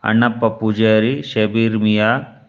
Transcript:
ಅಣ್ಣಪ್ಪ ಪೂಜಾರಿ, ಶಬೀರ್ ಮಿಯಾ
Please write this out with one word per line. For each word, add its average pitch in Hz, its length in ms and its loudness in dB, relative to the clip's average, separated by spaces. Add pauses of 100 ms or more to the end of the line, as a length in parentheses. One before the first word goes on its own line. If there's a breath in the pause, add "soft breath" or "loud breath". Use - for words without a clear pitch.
ಅಣ್ಣಪ್ಪ 113 400 0
ಪೂಜಾರಿ, 110 760 0
ಶಬೀರ್ 113 540 -2
ಮಿಯಾ 107 420 0 (300)